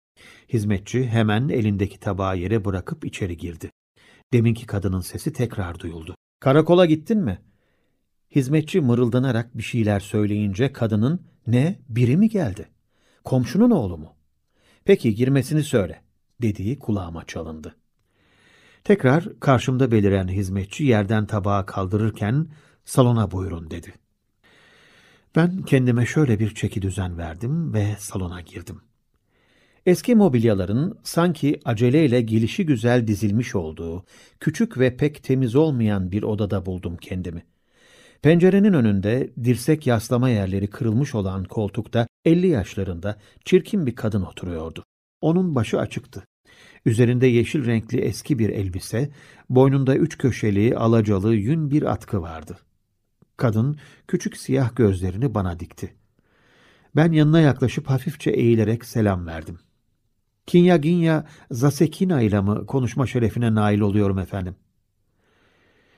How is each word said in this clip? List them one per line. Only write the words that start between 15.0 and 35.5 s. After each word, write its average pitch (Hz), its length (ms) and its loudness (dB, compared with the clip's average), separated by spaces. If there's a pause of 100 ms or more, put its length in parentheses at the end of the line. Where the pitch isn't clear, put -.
girmesini 135 480 0
söyle." 98 400 -2 (400)
dediği 107 360 -2
kulağıma 87 460 -6
çalındı. 80 520 -14 (1080)
Tekrar 170 560 2
karşımda 127 520 2
beliren 98 360 2
hizmetçi 95 560 -4
yerden 107 420 2
tabağı 101 400 -2
kaldırırken 107 800 -2 (380)
"Salona 117 460 2
buyurun." 85 400 -8
dedi. 85 220 -14 (1400)
Ben 175 260 2
kendime 123 440 2
şöyle 123 320 0
bir 107 160 -2
çeki 104 280 -6
düzen 90 360 -6
verdim 110 560 -6
ve 104 240 -2
salona 87 420 -10
girdim. 87 400 -18 (1040)
Eski 185 280 2
mobilyaların 117 880 2
sanki 165 600 0
aceleyle 123 560 2
gelişigüzel 117 840 0
dizilmiş 107 480 0
olduğu, 82 500 -8 (360)
küçük 214 380 -2
ve 127 180 2
pek 147 260 -4
temiz 131 320 0